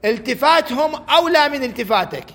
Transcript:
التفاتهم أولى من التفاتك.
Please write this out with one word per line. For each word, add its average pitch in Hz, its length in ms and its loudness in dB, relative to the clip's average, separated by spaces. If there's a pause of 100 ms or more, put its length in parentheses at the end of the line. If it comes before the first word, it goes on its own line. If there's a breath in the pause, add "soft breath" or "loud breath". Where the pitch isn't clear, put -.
التفاتهم 262 880 0
أولى 311 540 2
من 285 140 -4
التفاتك. 202 720 -4